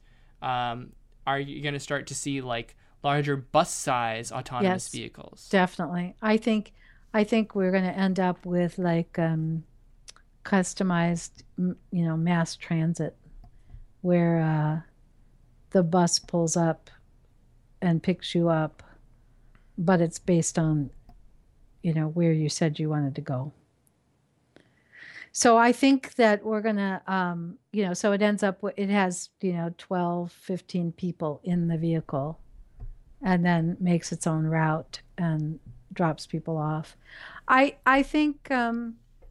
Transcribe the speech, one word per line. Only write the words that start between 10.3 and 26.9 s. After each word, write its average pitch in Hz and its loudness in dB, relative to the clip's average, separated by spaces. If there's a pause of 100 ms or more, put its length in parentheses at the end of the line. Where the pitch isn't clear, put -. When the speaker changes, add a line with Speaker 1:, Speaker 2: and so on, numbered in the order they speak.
Speaker 2:
customized, 175 0 (140)
m-, 180 -2 (140)
you 170 0
know, 160 -2
mass 165 0
transit 165 -2 (840)
where, 170 4
uh, 156 0 (920)
the 190 6
bus 170 2
pulls 165 -2
up 165 0 (880)
and 165 2
picks - -4
you 170 4
up, 156 0 (920)
but 175 4
it's 170 0
based - 0
on, 156 0 (920)
you 165 0
know, 156 0
where 165 2
you 156 2
said 156 0
you 156 -2
wanted 147 -2
to 147 -6
go. 143 -6 (1800)
So 233 6
I 240 6
think 269 2
that 208 4
we're 214 -2
gonna, 202 -2